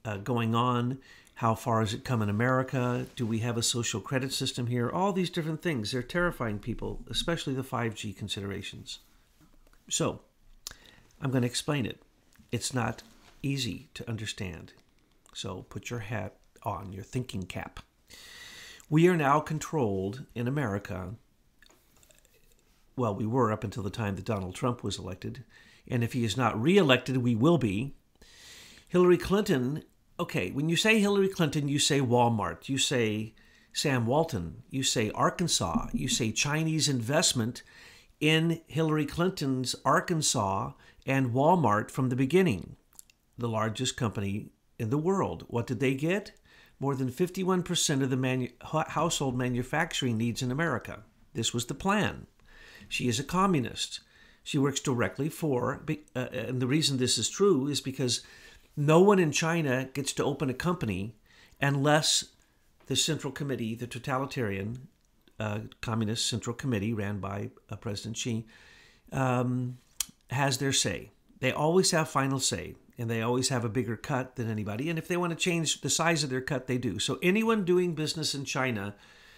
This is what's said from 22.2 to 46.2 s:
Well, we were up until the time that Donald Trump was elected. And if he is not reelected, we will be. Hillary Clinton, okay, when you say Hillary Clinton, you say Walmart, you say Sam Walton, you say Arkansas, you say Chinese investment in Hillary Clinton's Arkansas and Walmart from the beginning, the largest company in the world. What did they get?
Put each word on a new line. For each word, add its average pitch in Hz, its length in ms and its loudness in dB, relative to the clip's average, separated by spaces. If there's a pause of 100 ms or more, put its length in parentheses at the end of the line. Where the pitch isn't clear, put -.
Well, 110 180 0
we 107 100 -4
were 113 280 2
up 107 100 -4
until 101 200 -6
the 101 60 -4
time 101 280 -4
that 92 80 -10
Donald 95 300 -4
Trump 120 280 -2
was 101 160 -4
elected. 110 460 -10 (420)
And 120 160 0
if 113 80 -4
he 117 140 0
is 104 100 -2
not 113 260 0
reelected, 139 540 4
we 120 180 2
will 151 240 6
be. 117 360 -2 (960)
Hillary 180 280 6
Clinton, 165 680 0 (360)
okay, - 320 -4
when 147 160 -2
you 170 80 2
say 220 240 6
Hillary 196 300 4
Clinton, 147 400 0
you 143 100 2
say 143 220 4
Walmart, 117 640 2
you 135 100 -2
say 110 580 0 (360)
Sam 127 340 2
Walton, 113 640 0
you 135 140 -2
say 110 280 2
Arkansas, 139 840 0
you 139 160 -2
say 113 240 0
Chinese 156 560 2
investment 127 760 0 (560)
in 160 480 2
Hillary 151 380 0
Clinton's 143 800 -2
Arkansas 139 840 2 (340)
and 135 260 2
Walmart 135 580 4
from 131 200 0
the 123 80 0
beginning, 135 580 2 (640)
the 120 100 -4
largest 110 480 -2
company 104 540 -2 (280)
in 110 120 -4
the 139 80 2
world. 156 500 0
What 117 200 -2
did 117 120 -2
they 139 140 4
get? 170 400 -2 (480)